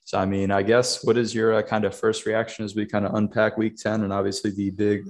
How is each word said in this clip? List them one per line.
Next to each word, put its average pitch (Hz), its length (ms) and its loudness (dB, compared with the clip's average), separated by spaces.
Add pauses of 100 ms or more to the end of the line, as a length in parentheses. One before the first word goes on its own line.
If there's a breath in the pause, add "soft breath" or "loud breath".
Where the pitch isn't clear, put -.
So, - 120 -4
I 95 80 0
mean, 98 240 0
I 98 120 2
guess, 120 420 2
what 113 120 4
is 113 180 0
your, 110 200 2
uh, 107 80 2
kind 107 220 0
of 95 100 -2
first - 320 0
reaction 110 380 -2
as 101 100 -10
we 104 100 -2
kind 104 220 -2
of 95 80 -4
unpack 107 420 2
week 110 200 -2
ten 110 260 -2
and 98 100 -2
obviously 101 380 -2
the 98 200 -2
big, 101 400 0